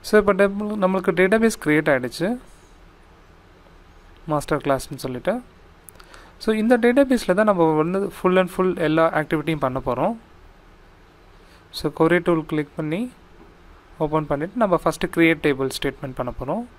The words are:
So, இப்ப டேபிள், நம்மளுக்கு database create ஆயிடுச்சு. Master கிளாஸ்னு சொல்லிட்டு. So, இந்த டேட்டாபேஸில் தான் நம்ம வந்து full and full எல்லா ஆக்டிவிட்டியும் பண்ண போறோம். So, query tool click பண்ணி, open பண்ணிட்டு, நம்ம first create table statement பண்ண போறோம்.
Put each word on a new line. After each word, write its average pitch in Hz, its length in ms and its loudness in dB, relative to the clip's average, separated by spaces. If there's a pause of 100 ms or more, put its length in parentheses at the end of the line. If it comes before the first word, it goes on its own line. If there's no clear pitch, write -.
So, - 140 0
இப்ப 202 180 2
டேபிள், 202 320 0 (120)
நம்மளுக்கு 185 360 0
database 220 440 2
create 151 280 2
ஆயிடுச்சு. 131 360 -2 (2000)
Master 147 340 -2
கிளாஸ்னு 139 400 -2
சொல்லிட்டு. 127 280 -4 (1080)
So, - 60 -2 (120)
இந்த 233 120 4 (100)
டேட்டாபேஸில் 240 560 2
தான் 214 120 4
நம்ம 170 160 4 (140)
வந்து 175 180 0 (200)
full 185 220 2
and 180 140 0
full 185 140 0 (180)
எல்லா 160 180 4 (140)
ஆக்டிவிட்டியும் 151 460 -2
பண்ண 127 220 -2
போறோம். 143 280 -2 (1600)
So, - 80 -10 (140)
query 165 280 4
tool 160 240 0
click 151 280 -6
பண்ணி, 160 220 -4 (1040)
open 151 260 -2
பண்ணிட்டு, 170 320 -4
நம்ம 180 200 2
first 170 320 -2
create 165 320 2
table 135 300 0
statement 135 420 -8
பண்ண 123 220 -6
போறோம். 170 220 -6 (160)